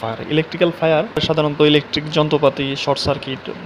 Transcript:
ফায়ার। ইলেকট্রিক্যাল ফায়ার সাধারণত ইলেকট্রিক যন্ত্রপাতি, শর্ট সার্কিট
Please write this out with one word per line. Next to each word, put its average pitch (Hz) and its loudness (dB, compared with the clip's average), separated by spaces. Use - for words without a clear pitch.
ফায়ার। 113 -6
ইলেকট্রিক্যাল 160 0
ফায়ার 160 2
সাধারণত 151 0
ইলেকট্রিক 151 2
যন্ত্রপাতি, 143 2
শর্ট 139 -2
সার্কিট 135 -4